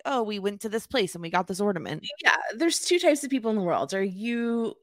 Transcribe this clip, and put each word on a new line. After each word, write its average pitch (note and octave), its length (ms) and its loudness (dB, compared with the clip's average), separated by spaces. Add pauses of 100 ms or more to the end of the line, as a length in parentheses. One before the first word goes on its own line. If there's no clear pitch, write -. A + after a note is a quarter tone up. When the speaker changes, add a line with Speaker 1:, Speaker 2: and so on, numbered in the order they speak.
Speaker 1:
"Oh, B3+ 160 2
we G#3 160 -4
went G3+ 240 -4
to A3 80 -6
this A3 160 -4
place G#3 280 0
and F3 60 -10
we E3 80 -6
got F3+ 180 2
this F#3+ 140 -4
ornament." E3+ 460 -2 (180)
Speaker 2:
Yeah, - 120 8 (200)
there's E4 240 2
two F4 180 2
types D#4 240 4
of C#4 60 -8
people A#3 220 0
in A3 80 2
the G3 40 2
world. D#3+ 300 0
Are G3 100 0
you A#3 800 -2